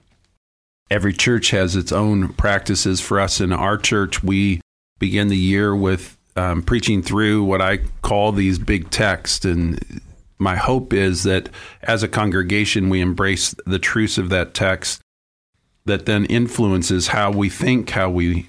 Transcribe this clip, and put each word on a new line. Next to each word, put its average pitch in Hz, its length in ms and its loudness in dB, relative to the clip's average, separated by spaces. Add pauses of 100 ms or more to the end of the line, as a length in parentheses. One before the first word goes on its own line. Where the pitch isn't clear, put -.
(920)
every 101 220 2
church 117 380 0
has 95 260 2
its 87 160 -2
own 101 400 2
practices. 98 680 0
For 101 200 0
us 98 200 0
in 92 120 0
our 98 260 0
church, 101 460 -2
we 98 360 2 (380)
begin 101 300 0
the 98 80 2
year 98 400 2
with, 95 420 -2 (160)
um, 90 280 -2
preaching 104 400 0
through 104 420 2
what 95 180 2
I 95 160 2 (240)
call 104 300 0
these 95 260 0
big 92 320 -2
texts. - 540 -2
And 85 580 -2 (360)
my 95 180 0
hope 127 360 -2
is 95 300 2
that 95 260 0 (340)
as 113 200 0
a 107 60 -2
congregation, 98 800 0
we 95 120 2
embrace 92 540 0 (100)
the 92 140 -2
truths 107 400 -2
of 92 120 -2
that 90 220 0
text - 480 -2 (840)
that 101 200 -2
then 104 180 2
influences 98 840 0
how 104 220 0
we 101 200 0
think, 127 400 0
how 95 180 0
we, 87 400 0